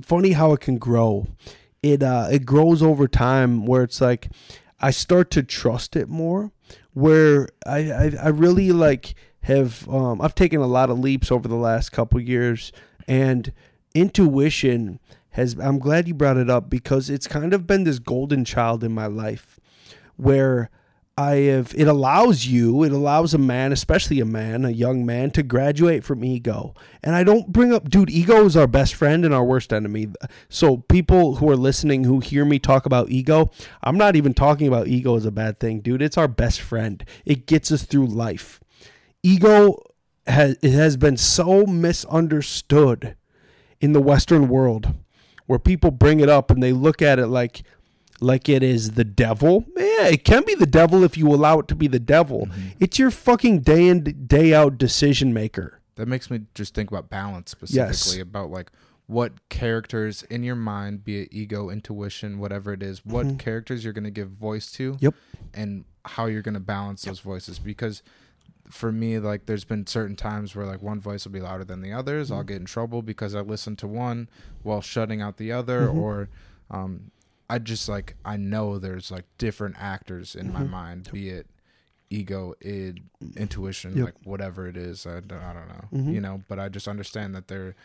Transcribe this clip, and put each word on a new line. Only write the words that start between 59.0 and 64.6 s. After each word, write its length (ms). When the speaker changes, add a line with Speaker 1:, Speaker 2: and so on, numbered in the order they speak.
Speaker 2:
what 440
characters 760
in 200
your 120
mind, 500
be 160
it 100
ego, 380
intuition, 720
whatever 340
it 100
is, 220
what 200
Speaker 1:
Mm-hmm. 120
Speaker 2:
characters 460
you're 100
gonna 180
give 200
voice 420